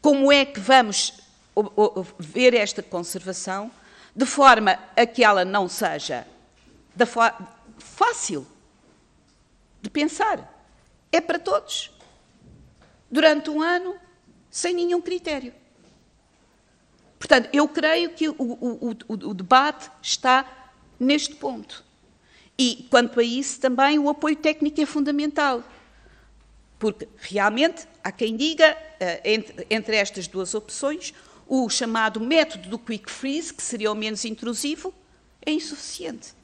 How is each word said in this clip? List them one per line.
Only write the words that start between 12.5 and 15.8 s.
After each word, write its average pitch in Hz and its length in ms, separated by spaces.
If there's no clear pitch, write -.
Durante 302 400
um 302 100
ano, 359 360
sem - 240
nenhum 349 280
critério. 320 520